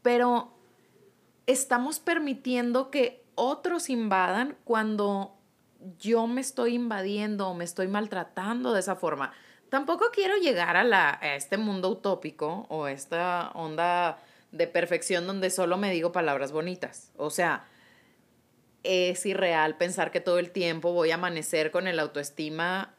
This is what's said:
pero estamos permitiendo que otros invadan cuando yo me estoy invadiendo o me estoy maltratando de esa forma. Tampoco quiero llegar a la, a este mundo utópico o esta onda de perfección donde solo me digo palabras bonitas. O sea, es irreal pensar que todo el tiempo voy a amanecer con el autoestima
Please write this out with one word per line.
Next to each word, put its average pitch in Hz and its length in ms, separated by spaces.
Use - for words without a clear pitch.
pero 240 500
estamos 262 520
permitiendo 262 920
que 247 320
otros 302 540
invadan 214 760
cuando 208 680
yo 226 280
me 247 140
estoy 240 340
invadiendo 208 720
o 180 40
me 170 100
estoy 185 240
maltratando 208 840
de 196 60
esa 180 160
forma. 147 360
Tampoco 330 440
quiero 392 240
llegar 180 400
a 196 60
la, 185 380
a 143 140
este 143 220
mundo 196 320
utópico 180 800
o 151 180
esta 170 680
onda 170 680
de 170 160
perfección 170 600
donde 190 220
solo 185 280
me 202 140
digo 170 200
palabras 143 400
bonitas. 160 680
O 147 120
sea, 165 360
es 180 420
irreal 170 520
pensar 175 340
que - 80
todo 175 200
el 175 120
tiempo 170 420
voy 160 180
a 165 40
amanecer 160 560
con 185 160
el 170 120
autoestima 156 1000